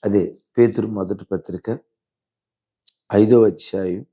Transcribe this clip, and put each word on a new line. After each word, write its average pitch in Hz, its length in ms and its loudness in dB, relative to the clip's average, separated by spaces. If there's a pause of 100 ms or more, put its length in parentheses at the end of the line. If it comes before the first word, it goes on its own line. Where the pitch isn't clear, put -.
అదే 101 340 -2 (200)
పేతురు 113 280 2
మొదటి 98 380 -8
పత్రిక 95 540 -8 (1300)
ఐదో 110 300 6
అధ్యాయం 98 720 -4